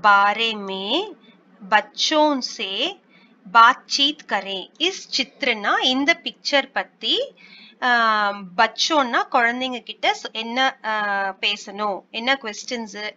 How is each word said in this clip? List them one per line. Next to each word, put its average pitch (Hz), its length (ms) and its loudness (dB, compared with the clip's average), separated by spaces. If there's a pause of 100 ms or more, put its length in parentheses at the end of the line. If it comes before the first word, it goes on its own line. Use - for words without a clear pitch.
பாரே 208 600 4
மே 214 500 -4 (560)
பச்சோன் 285 680 2
சே 233 600 -6 (520)
பாத்சீத் 262 760 4
கரே." 190 500 -6
இஸ் - 460 -4
சித்ரனா 247 600 -2
இந்த 277 400 2
பிக்சர் 269 500 -2
பத்தி, 269 640 -4 (480)
ஆ, 226 480 2 (260)
பச்சோன்னா 254 640 2 (100)
குழந்தைங்க 247 500 0
கிட்ட 349 400 -4
சொ-, - 100 -12
என்ன, 240 520 -2
ஆ, 202 560 -2
பேசணும், 208 720 -4
என்ன 247 320 -2
கொஸ்டின்ஸ் 214 760 -10